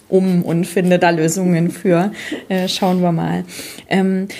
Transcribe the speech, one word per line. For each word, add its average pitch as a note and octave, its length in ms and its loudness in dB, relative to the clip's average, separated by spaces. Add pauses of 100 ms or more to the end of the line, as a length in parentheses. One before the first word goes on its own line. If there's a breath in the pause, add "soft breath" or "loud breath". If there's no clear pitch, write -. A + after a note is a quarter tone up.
um F#3 340 2
und E3+ 240 0
finde F3+ 320 2
da F3 120 4
Lösungen E3+ 600 0
für. F#3 420 0 (360 loud breath)
Äh, F#3 200 -2
schauen F#3 340 0
wir F3 100 2
mal. E3+ 320 -2 (460 loud breath)
Ähm, F#3+ 380 0 (120)